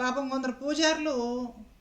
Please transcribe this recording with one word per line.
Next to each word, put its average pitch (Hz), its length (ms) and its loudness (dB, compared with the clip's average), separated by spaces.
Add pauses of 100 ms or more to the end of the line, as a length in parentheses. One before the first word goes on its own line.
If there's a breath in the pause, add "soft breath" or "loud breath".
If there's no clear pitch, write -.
పాపం 254 280 0
కొందరు 262 240 0
పూజారులు 285 960 0 (320)